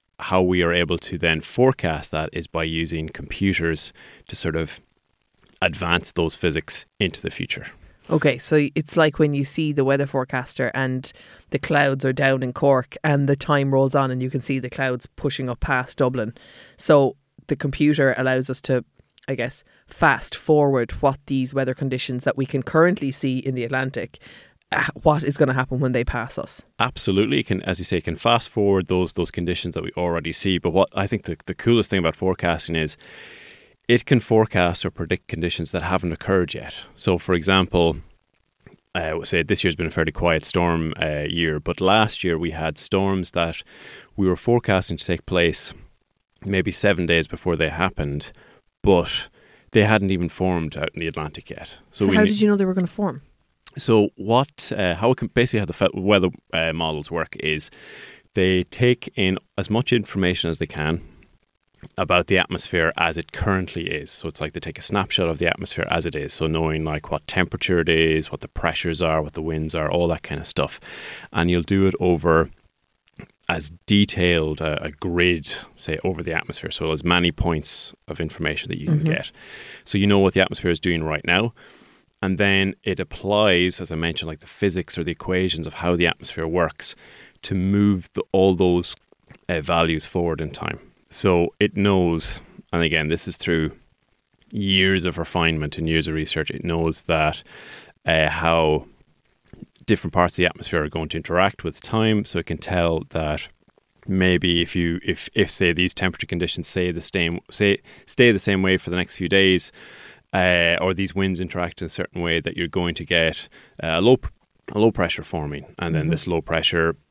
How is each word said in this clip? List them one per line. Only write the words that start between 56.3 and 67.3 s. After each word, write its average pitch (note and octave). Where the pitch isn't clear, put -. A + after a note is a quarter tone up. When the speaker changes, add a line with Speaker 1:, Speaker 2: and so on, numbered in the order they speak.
Speaker 1:
uh, E2
models D#2+
work E2
is D#2
they F#2
take -
in F#2+
as G2
much A#2
information F#2
as D#2+
they E2
can D#2
about F2
the F#2+
atmosphere E2+
as E2
it D#2+
currently F#2
is. D#2
So -
it's D#2
like D#2
they E2+
take -
a -
snapshot F#2+
of D#2+
the E2+
atmosphere -
as E2
it D#2
is. C#2+
So D#2+
knowing, D#2+
like, D2+
what D2+
temperature F2+